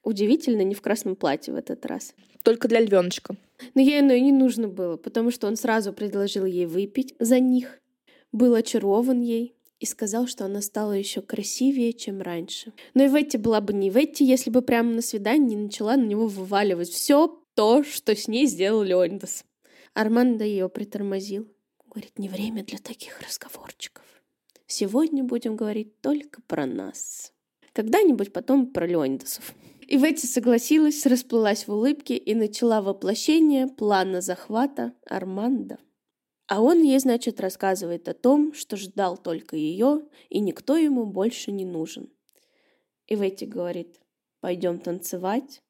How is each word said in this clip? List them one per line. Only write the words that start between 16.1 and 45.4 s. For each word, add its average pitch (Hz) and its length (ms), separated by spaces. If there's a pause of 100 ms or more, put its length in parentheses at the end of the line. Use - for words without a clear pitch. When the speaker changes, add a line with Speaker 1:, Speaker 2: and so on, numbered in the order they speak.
Speaker 1:
вываливать 190 600
все 302 520 (140)
то, 226 280
что - 320
с - 120
ней 240 200
сделал 208 360
Леонидас. 185 640 (480)
Армандо 220 500
ее 196 260
притормозил. 202 800 (420)
Говорит, - 300
"Не 196 80
время 202 380
для - 120
таких - 440
разговорчиков. - 840 (640)
Сегодня 269 560
будем 240 320
говорить 214 460
только 285 400
про - 240
нас. - 680 (420)
Когда-нибудь 226 600
потом 254 340
про 175 180
Леонидасов". 151 680 (320)
И 277 100
Ветти 311 280
согласилась, 254 800
расплылась 233 640
в - 40
улыбке 262 460
и - 160
начала 220 480
воплощение 262 840
плана 190 520
захвата 240 720 (120)
Армандо. 196 720 (680)
А 202 140
он 330 200
ей, 277 180
значит, 240 400
рассказывает 185 680
о 175 60
том, 294 400
что - 240
ждал 190 400
только - 380
ее, 208 520 (220)
и 196 100
никто 208 380
ему 277 280
больше 202 460
не 190 140
нужен. 170 440 (960)
И 220 80
Ветти 196 300
говорит, 175 540 (420)
"Пойдем 180 380
танцевать?" 185 920